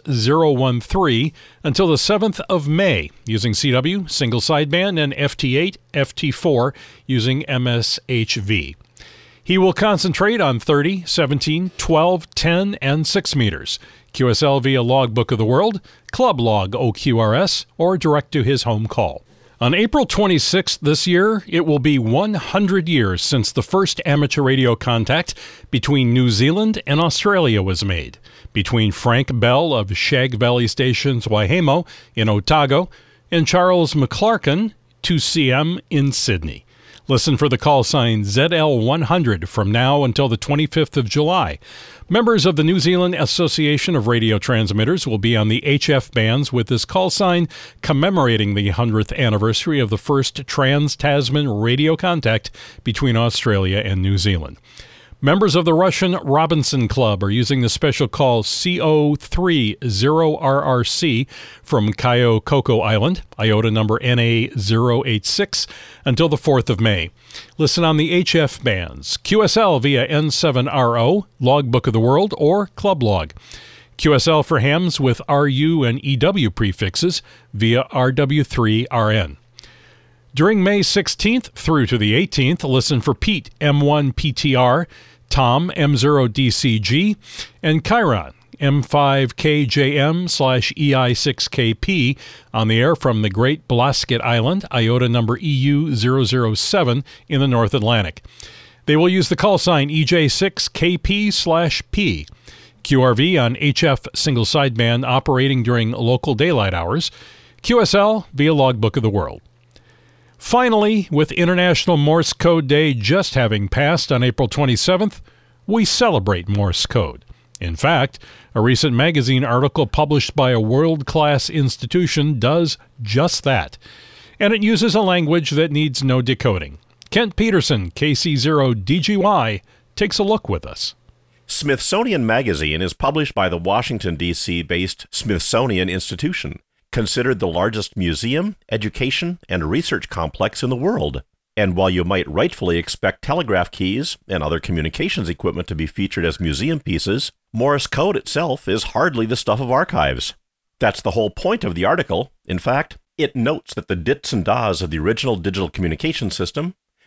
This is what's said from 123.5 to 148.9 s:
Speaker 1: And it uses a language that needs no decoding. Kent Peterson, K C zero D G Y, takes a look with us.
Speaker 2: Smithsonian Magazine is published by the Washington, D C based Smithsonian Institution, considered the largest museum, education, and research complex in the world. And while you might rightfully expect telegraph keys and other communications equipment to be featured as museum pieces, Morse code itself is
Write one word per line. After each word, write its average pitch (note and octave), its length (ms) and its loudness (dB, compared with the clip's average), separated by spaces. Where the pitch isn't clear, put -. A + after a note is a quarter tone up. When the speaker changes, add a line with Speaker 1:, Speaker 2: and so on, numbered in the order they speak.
Speaker 1:
And G3+ 140 2
it G#3 80 0
uses G#3+ 320 2
a A3 80 2
language F3 480 2
that D3+ 220 2
needs C#3+ 320 -2
no B2+ 180 2
decoding. F#2+ 560 -2
Kent A3 260 0
Peterson, D#3 540 0
K D3 240 -2
C D3+ 220 -2
zero C3+ 400 2
D A2 240 -2
G G3+ 180 0
Y, D3+ 460 0
takes G3+ 240 -2
a G#3 40 0
look G3 240 -2
with F2+ 200 -4
us. - 260 -10
Speaker 2:
Smithsonian D3+ 800 -2
Magazine F2 560 0
is F2 100 -4
published D3 400 -2
by F#2+ 160 0
the E2+ 80 -4
Washington, G2 580 -2
D E2+ 180 -4
C E2+ 280 -4
based F2 480 -6
Smithsonian G2+ 800 -2
Institution, F#2 720 -6
considered A#2+ 500 -2
the F#2+ 80 -2
largest G2 500 -4
museum, B2 580 -2
education, C3 680 -4
and E2 220 -4
research - 400 -4
complex - 540 -6
in B2+ 60 -2
the B2+ 60 -4
world. A#2+ 460 -4
And F#2+ 200 0
while F#2+ 140 2
you F2+ 140 0
might F2 240 -2
rightfully F2 500 -2
expect - 440 -6
telegraph A2+ 500 -2
keys G#2 460 -4
and F2+ 140 -4
other D#2 180 -2
communications E2+ 680 -4
equipment F2 380 -6
to E2+ 80 -8
be D#2 100 -6
featured - 400 -4
as D#2+ 140 -4
museum G2 400 -2
pieces, G2 520 -4
Morse C3+ 340 0
code F3+ 280 -2
itself - 520 -6
is G#2+ 160 -2